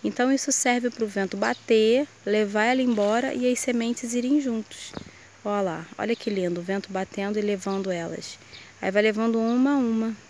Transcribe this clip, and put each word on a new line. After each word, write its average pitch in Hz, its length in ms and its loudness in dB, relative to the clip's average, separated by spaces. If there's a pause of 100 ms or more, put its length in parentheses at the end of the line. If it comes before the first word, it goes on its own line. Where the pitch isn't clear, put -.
Então, 247 300 0
isso 277 180 0
serve 247 400 2
pro 226 160 -4
vento 196 300 -4
bater, 226 680 2 (200)
levar 208 380 2
ela 254 180 2
embora 226 500 2
e 247 180 0
as 240 100 0
sementes 233 540 -2
irem 254 260 2
juntos. 226 520 -6 (520)
Ó 208 160 0
lá, 165 260 -2 (100)
olha 214 200 -2
que - 120 -6
lindo, 180 320 -2
o 175 40 -10
vento 196 280 -4
batendo 196 460 -4
e 208 40 -2
levando 196 480 -2
elas. 170 480 -6 (440)
Aí 190 80 0
vai 202 120 4
levando 220 360 2
uma 247 360 4
a 277 40 4
uma 226 380 0 (140)